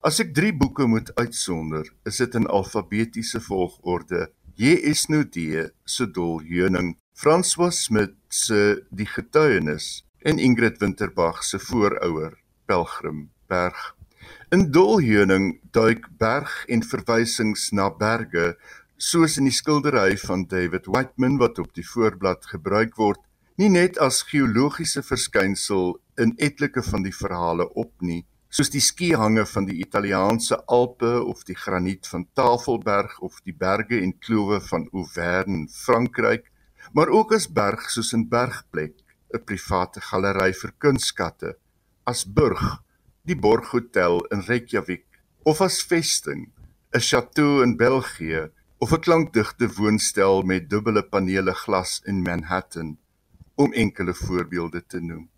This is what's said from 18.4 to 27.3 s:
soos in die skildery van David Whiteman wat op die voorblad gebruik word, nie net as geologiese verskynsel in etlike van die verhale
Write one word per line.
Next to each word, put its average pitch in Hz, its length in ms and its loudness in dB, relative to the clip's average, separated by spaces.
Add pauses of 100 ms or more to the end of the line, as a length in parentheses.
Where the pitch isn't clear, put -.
soos 165 400 2
in 139 80 2
die 131 60 4
skildery 135 680 2
van 92 280 -4
David 90 400 -4
Whiteman 131 520 0
wat 117 220 2
op 82 140 -8
die 85 140 -12
voorblad 95 580 0
gebruik 101 500 -2
word, 104 240 2 (360)
nie 208 140 4
net 180 280 4
as 135 260 2
geologiese 139 800 0
verskynsel 95 960 -2 (180)
in 117 200 2
etlike 143 460 -2
van 101 200 -4
die 95 120 -6
verhale 87 580 -2